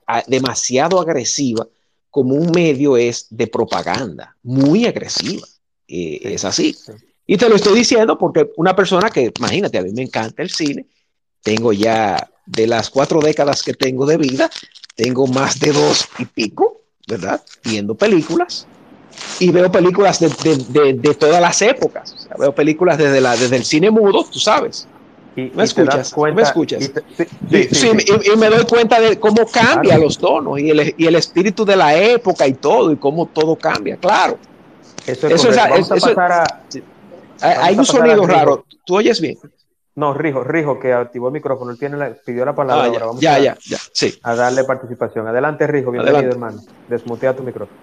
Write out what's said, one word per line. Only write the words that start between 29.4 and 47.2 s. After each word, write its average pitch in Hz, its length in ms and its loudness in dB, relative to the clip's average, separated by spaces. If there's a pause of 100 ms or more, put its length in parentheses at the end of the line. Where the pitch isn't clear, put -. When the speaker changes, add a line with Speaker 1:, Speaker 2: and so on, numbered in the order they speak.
Speaker 1:
cambian 247 360 2
Speaker 2:
Claro. 160 200 4
Speaker 1:
los 143 160 0
tonos 139 420 -2
y 151 100 0
el, 151 260 2
y 160 100 0
el 165 80 4
espíritu 185 500 0
de 196 120 2
la 156 200 4
época 202 500 2
y 135 60 2
todo, 170 400 2
y 143 40 0
cómo 151 300 -2
todo 160 300 0
cambia, - 400 -4
claro. - 420 0 (680)
Speaker 2:
Eso 127 220 -4
es 151 60 4
Speaker 1:
Eso 233 160 4
es 202 60 4
Speaker 2:
correcto. 240 60 4
Speaker 1:
a-, 202 80 4
Speaker 2:
Vamos 185 200 2
a 196 60 2
Speaker 1:
eso 180 140 2
es 214 40 0
Speaker 2:
pasar 180 180 2
a, 165 360 0
Speaker 1:
sí. - 140 -16 (580)
Hay, 160 140 2
Speaker 2:
vamos - 100 0
Speaker 1:
hay 175 40 4
Speaker 2:
a - 20 4
Speaker 1:
un 202 80 2
Speaker 2:
pasar 277 180 2
a - 100 4
Speaker 1:
sonido 208 200 6
Speaker 2:
Rijo. 175 120 4
Speaker 1:
raro. 143 280 2 (180)
¿Tú 180 120 0
oyes 220 240 2
bien? 147 180 -6 (560)
Speaker 2:
No, 143 200 -2
Rijo, 143 300 -4
Rijo, 147 340 -2
que 127 140 -2
activó 120 360 -4
el 139 60 -4
micrófono, 135 360 -6
él 120 80 -14
tiene 143 180 -8
la, 139 180 -6 (100)
pidió 123 200 -6
la 143 100 -4
palabra 139 300 0
Speaker 1:
Ah, - 20 0
Speaker 2:
ahora. 117 120 -2
Speaker 1:
ya, 113 80 -4
Speaker 2:
Vamos 117 140 -8
Speaker 1:
ya, 151 140 4
Speaker 2:
a 135 60 6
Speaker 1:
ya, 131 260 2
ya, - 120 -6 (140)
sí. - 300 -4
Speaker 2:
a 120 120 -4
darle 123 300 0
participación. 120 640 -6
Adelante, 147 400 -2
Rijo, 139 240 -2
bienvenido, 135 280 0
Speaker 1:
Adelante. 127 160 0
Speaker 2:
hermano. 113 280 -10 (260)
Desmutea 120 460 -4